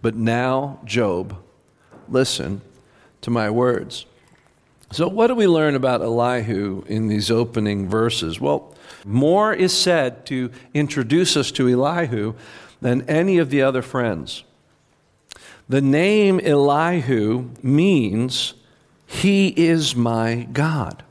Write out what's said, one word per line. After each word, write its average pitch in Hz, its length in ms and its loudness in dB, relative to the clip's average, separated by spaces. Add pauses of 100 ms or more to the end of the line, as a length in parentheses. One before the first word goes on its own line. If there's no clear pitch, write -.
But 113 140 -2
now, 127 680 -2
Job, 98 500 -2 (720)
listen 104 540 -2 (580)
to - 100 -12
my 113 200 0
words." 120 560 -2 (880)
So 165 160 -2
what 214 200 2
do 254 80 2
we 220 120 4
learn 156 280 4
about 127 260 0
Elihu 113 880 -2
in 110 200 -2
these 104 240 0
opening 107 580 0
verses? 110 500 -2
Well, 143 340 -2 (300)
more 156 480 2
is 185 240 0
said 147 520 0
to 127 240 -6 (220)
introduce 147 600 0
us 143 180 -2
to 131 140 2
Elihu 123 680 0 (460)
than 123 280 0
any 170 300 2
of 147 100 0
the 139 120 2
other 131 200 2
friends. 113 600 -4 (1200)
The 131 140 2
name 185 580 4
Elihu 139 1120 0 (140)
means, 127 880 0 (540)
"He 196 400 2
is 165 480 2
my 117 580 0
God." 143 580 -2